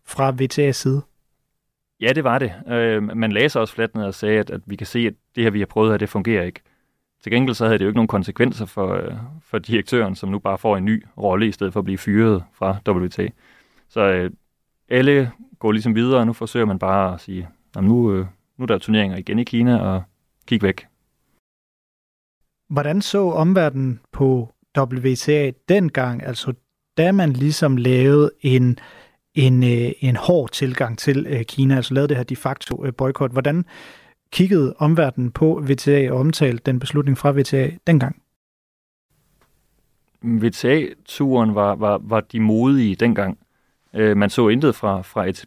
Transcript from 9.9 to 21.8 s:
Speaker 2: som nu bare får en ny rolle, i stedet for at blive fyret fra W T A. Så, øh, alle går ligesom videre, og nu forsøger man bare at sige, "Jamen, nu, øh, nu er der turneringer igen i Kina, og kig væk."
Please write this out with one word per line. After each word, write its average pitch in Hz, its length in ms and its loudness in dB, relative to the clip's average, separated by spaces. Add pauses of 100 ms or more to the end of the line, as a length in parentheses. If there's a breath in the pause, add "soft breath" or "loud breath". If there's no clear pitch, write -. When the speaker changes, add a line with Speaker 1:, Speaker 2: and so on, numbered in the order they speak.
Speaker 2:
som 95 140 -10
nu 101 100 -4
bare 98 180 -4
får 104 200 0
en 92 80 -4
ny 110 200 -2 (120)
rolle, 101 300 0
i 104 40 -2
stedet 95 220 -6
for 107 60 -2
at 92 40 -4
blive 95 140 -4
fyret 104 460 2 (100)
fra 95 240 -4 (100)
W 90 200 0
T - 120 -8
A. 92 80 -2 (640 soft breath)
Så, - 120 -4
øh, 92 300 0 (580)
alle 131 420 2 (280)
går 107 120 0
ligesom 110 240 0
videre, 127 240 2
og 113 60 2
nu 117 80 0
forsøger 113 320 -4
man 95 140 -4
bare 95 340 0
at 87 80 -14
sige, 92 260 -12 (280)
"Jamen, 98 140 0
nu, 117 220 2
øh, 95 140 -2 (320)
nu 127 60 -10
er - 20 -6
der 110 120 0
turneringer 101 400 -2
igen 98 220 -4
i 120 40 -2
Kina, 120 340 0
og 92 260 -2 (440)
kig 113 140 0
væk." 95 260 -2 (1800)